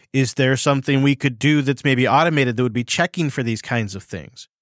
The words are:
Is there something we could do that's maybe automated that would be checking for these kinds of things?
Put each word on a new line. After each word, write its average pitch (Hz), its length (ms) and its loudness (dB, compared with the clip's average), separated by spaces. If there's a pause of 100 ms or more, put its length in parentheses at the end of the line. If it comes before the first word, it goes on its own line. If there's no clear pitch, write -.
(120)
Is 131 220 0
there 131 240 2
something 139 460 0
we 139 120 4
could 135 220 -2
do 147 240 2
that's 135 220 -2
maybe 127 240 2
automated 139 500 2
that 123 60 2
would 120 100 -2
be 120 100 -2
checking - 460 -2
for 131 140 -4
these 113 180 -4
kinds 110 320 -4
of 98 80 -10
things? - 480 -16 (120)